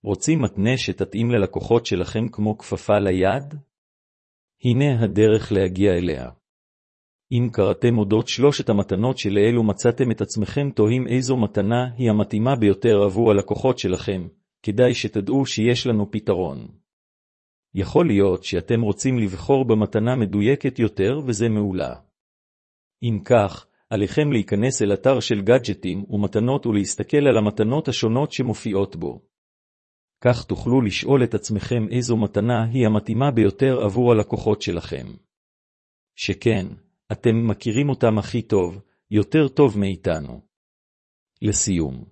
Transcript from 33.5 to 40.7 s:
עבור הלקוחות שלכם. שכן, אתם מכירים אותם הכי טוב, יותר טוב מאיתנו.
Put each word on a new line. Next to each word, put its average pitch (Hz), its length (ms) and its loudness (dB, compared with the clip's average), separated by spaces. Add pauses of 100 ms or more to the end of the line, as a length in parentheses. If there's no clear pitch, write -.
עבור 120 280 2
הלקוחות 107 500 0
שלכם. 82 440 -8 (1120)
שכן, 98 500 -2 (460)
אתם 117 360 0
מכירים 135 400 -2
אותם 113 300 2
הכי 110 240 -4
טוב, 95 400 -2 (280)
יותר 131 380 2
טוב 123 300 2
מאיתנו. 85 640 -4 (1000)